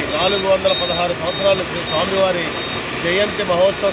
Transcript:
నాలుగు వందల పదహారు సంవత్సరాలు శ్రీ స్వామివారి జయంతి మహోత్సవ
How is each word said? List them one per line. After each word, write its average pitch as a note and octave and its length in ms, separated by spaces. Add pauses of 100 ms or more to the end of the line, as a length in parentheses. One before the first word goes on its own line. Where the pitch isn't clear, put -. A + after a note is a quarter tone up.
(140)
నాలుగు F#3+ 380
వందల F#3+ 200 (100)
పదహారు F3 360
సంవత్సరాలు F#3 500
శ్రీ F3 120 (100)
స్వామివారి F3+ 560 (560)
జయంతి G3 480
మహోత్సవ F#3+ 420